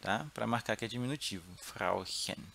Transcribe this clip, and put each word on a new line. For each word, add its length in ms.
tá? 340
Pra 120
marcar 300
que 80
é 40
diminutivo. 560
Frauchen. 800